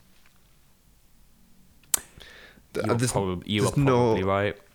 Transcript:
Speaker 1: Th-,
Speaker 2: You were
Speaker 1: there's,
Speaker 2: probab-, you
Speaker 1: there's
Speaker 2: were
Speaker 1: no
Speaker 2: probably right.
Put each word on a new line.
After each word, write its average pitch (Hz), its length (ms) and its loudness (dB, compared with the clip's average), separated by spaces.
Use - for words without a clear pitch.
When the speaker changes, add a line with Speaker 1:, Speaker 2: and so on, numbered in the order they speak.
Speaker 1:
Th-, - 120 -4
Speaker 2:
You 107 60 0
were 117 60 2
Speaker 1:
there's, 120 140 -2
Speaker 2:
probab-, 92 340 -4
you 104 160 0
Speaker 1:
there's 98 140 0
Speaker 2:
were 143 60 2
Speaker 1:
no 131 140 4
Speaker 2:
probably 113 280 2
right. 98 320 -2